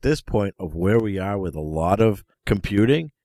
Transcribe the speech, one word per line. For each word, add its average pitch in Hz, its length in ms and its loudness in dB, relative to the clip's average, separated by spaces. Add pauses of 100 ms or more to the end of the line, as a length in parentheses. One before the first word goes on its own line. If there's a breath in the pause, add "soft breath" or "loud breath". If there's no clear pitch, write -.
this 151 180 0
point 101 380 -2
of 85 160 -8
where 95 240 2
we 104 200 -2
are 98 200 -4
with 90 160 -6
a 78 60 -8
lot 80 400 0
of 110 220 2 (220)
computing, 117 680 0 (120)